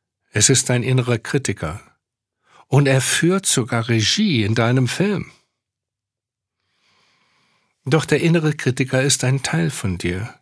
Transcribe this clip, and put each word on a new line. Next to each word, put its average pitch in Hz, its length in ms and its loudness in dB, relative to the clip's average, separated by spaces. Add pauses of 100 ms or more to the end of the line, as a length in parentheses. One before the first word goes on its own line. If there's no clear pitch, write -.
(320)
Es - 180 2
ist 127 200 2
dein 123 140 0
innerer 123 340 0
Kritiker. 101 640 -6 (840)
Und 139 200 4
er 131 140 4
führt 185 440 0
sogar 117 440 -2
Regie 117 540 2
in 107 100 0
deinem 120 340 2
Film. 190 440 -4 (2500)
Doch 147 200 2
der 143 160 2
innere 160 320 2
Kritiker 131 480 0
ist 139 220 0
ein 131 180 0
Teil 165 300 -2
von 92 260 -4
dir, 95 440 -6